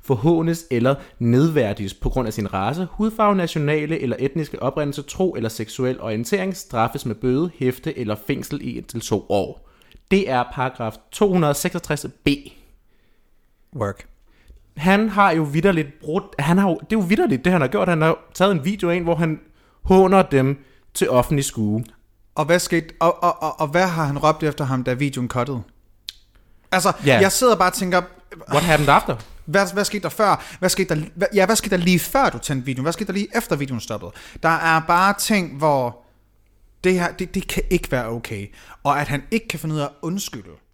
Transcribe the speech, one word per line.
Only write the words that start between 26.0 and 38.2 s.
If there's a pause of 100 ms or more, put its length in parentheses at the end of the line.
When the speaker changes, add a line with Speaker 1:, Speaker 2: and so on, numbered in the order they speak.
Speaker 2:
Altså, (140)
Speaker 1:
Ja.
Speaker 2:
jeg
sidder
bare
og
tænker, (480)
Speaker 1:
What
happened
after? (280)
Speaker 2:
hvad,
hvad
skete
der
før? (140)
Hvad
skete
der, (140)
hvad,
ja,
hvad
skete
der
lige
før,
du
tændte
videoen?
Hvad
skete
der
lige
efter,
videoen
stoppede? (300)
Der
er
bare
ting,
hvor (880)
det
her,
det,
det
kan
ikke
være
okay. (360)